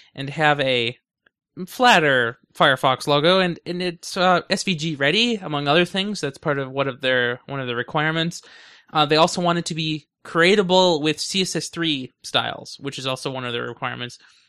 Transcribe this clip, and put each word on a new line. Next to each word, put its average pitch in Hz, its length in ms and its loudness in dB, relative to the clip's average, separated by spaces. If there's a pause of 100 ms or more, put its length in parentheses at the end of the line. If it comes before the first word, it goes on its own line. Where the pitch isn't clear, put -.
(140)
and 139 160 -8
have 147 300 2
a 127 360 0 (680)
flatter 147 720 4 (160)
Firefox 131 520 2
logo, 151 340 4
and, 180 240 -2
and 175 180 -8
it's, 180 340 -8
uh, 180 240 4 (100)
S 202 140 -2
V 190 100 -2
G 160 200 -4
ready, 196 420 2
among 151 320 -4
other 165 160 4
things. 196 360 -4
That's 139 180 -6
part 147 200 -2
of, 135 120 -6
one 139 180 -2
of 123 120 -8
their, 123 460 0
one 139 140 -8
of 127 60 -8
the 120 100 -6
requirements. 160 640 -2 (500)
Uh, 151 140 2
they 151 100 2
also 170 240 4
want 175 180 0
it 170 80 -4
to - 80 -6
be 156 340 -6 (160)
creatable 180 760 4
with 151 200 0
C - 220 -4
S 175 140 -4
S 156 120 -6
three 151 440 -6 (100)
styles, - 580 -4
which 135 180 -8
is 131 80 -10
also 131 240 -6
one 131 140 -8
of 120 80 -8
their 120 160 -6
requirements. 123 500 -10 (300)